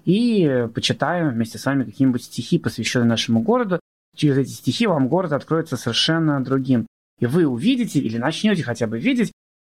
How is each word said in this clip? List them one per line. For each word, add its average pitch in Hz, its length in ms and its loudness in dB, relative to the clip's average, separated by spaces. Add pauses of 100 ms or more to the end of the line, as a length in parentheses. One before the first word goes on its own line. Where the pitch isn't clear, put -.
и 175 680 2
почитаем 147 580 -2
вместе 113 280 -4
с - 80 -6
вами 139 160 0
какие-нибудь 123 400 0
стихи, - 380 -2
посвящённые 117 480 0
нашему 113 320 2
городу. 208 400 0 (360)
Через 139 220 2
эти 131 100 0
стихи 127 400 -2
вам 147 180 2
город 165 260 0
откроется 156 440 -2
совершенно 147 680 0
другим. 127 420 0 (360)
И 120 60 0
вы 156 200 2
увидите 165 540 0
или 117 180 -2
начнёте 160 460 0
хотя 120 240 -2
бы 117 100 -4
видеть, 220 320 0 (380)